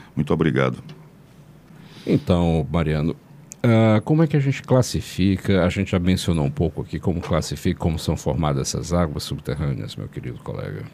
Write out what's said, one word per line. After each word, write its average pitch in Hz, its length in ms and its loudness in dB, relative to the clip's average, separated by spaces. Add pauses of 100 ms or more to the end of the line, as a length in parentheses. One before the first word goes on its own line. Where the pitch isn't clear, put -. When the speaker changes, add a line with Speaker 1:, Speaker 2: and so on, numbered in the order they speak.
(160)
Speaker 1:
Muito 76 180 0
obrigado. 65 480 0 (1200)
Speaker 2:
Então, 85 680 2
Mariano, 78 420 0 (480)
ah, 113 420 6
como 156 200 4
é - 20 4
que 147 100 0
a 147 40 2
gente 135 240 -2
classifica? 95 1000 2
A 90 40 4
gente 95 240 -2
já 95 80 4
mencionou 87 440 2
um 69 60 0
pouco 76 320 -2
aqui - 160 -8
como 85 220 -2
classifica, 82 580 -2
como 82 220 -2
são 80 160 -2
formadas 71 460 0
essas 73 300 -6
águas 80 300 0
subterrâneas, 67 720 -6
meu - 140 -10
querido - 320 -12
colega. 98 420 -10 (120)